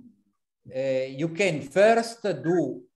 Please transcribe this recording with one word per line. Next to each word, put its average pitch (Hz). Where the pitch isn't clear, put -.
uh, 131
you 139
can 165
first 226
do 160